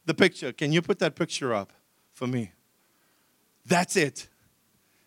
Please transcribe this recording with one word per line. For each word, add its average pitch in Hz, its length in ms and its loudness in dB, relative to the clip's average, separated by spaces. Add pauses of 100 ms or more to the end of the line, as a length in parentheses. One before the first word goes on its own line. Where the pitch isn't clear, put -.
the 214 80 0
picture. 170 380 2
Can 147 200 -2
you 170 100 2
put 196 180 -2
that 160 140 0
picture 135 400 -4
up 98 180 -4 (400)
for 127 140 -8
me? 120 260 -4 (1120)
That's 175 320 2
it. 143 320 -2 (800)